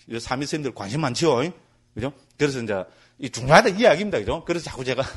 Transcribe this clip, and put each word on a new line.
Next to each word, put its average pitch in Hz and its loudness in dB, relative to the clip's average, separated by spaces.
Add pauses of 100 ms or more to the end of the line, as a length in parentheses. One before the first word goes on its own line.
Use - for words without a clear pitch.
(200)
사미쌤들 139 -6
관심 104 -6
많지요? 143 2 (420)
그죠? 123 -6 (240)
그래서 135 0
이제 101 -4 (360)
이 135 -8
중요하다 160 6
이 185 -4
이야기입니다, 185 4
그죠? 127 -4
그래서 170 -4
자꾸 131 -10
제가 127 -2 (140)